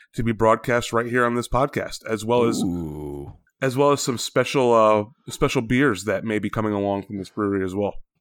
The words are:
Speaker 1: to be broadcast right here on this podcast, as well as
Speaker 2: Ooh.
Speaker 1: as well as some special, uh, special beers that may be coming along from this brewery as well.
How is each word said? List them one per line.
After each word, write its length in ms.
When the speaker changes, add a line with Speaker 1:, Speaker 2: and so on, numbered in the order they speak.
Speaker 1:
to 100
be 80
broadcast 600
right 120
here 200
on 100
this 120
podcast, 520
as 160
well 200
as 160
Speaker 2:
Ooh. 720
Speaker 1:
as 160
well 140
as 100
some 160
special, 560
uh, 580
special 300
beers 440
that 180
may 160
be 100
coming 240
along 300
from 140
this 120
brewery 340
as 100
well. 200